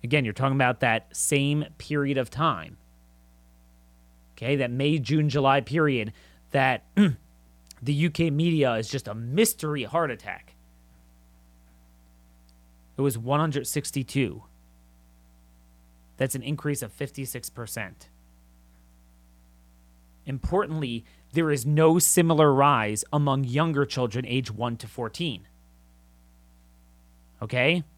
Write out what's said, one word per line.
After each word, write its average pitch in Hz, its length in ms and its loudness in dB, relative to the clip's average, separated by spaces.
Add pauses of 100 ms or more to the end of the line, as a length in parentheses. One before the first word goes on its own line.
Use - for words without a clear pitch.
Again, 131 220 0
you're 107 80 -4
talking 135 240 -2
about 127 240 2
that 113 340 0
same 143 520 -2 (100)
period 143 400 -4
of 127 140 -2
time. 98 480 -4 (1600)
Okay, 127 220 0
that 127 140 0
May, 143 280 0
June, 151 300 2
July 135 320 4
period 131 520 0 (400)
that 131 380 2
<clears throat> - 920 -2
the 127 100 -2
U 156 180 0
K 165 200 0
media 147 440 2
is 110 140 -4
just 131 200 -8
a 104 60 -10
mystery 147 680 -2
heart 147 280 -2
attack. 101 440 -12 (2500)
It 135 60 -2
was 131 160 0
one 131 220 0
hundred 143 260 -2
sixty-two. 131 760 -4 (1700)
That's 131 160 -2
an 131 80 -6
increase 147 400 -4
of 110 100 -12
fifty-six 135 580 -10
percent. 110 580 -12 (2250)
Importantly, 139 800 -2 (280)
there 160 180 2
is 131 160 -2
no 160 320 6
similar 156 560 6
rise 123 580 4
among 139 320 2
younger 143 400 0
children 127 400 -2
age 123 260 -4
one 117 280 -6
to - 80 -14
fourteen. 117 600 -8 (2000)
Okay? 127 420 0 (140)